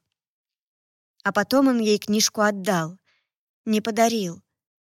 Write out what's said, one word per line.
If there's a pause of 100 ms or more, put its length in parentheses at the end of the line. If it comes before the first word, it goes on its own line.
(1200)
А
потом
он
ей
книжку
отдал. (680)
Не
подарил. (460)